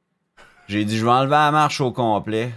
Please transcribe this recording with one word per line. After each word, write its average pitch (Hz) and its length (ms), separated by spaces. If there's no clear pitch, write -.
J'ai 104 160
dit, « 107 140
Je 110 80
vais 117 60
enlever 135 200
la 147 200
marche 151 280
au 131 140
complet. » 110 640